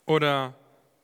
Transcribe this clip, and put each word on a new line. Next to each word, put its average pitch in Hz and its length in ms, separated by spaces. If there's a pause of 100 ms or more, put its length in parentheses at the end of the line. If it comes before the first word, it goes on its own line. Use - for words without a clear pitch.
Oder 143 500 (480)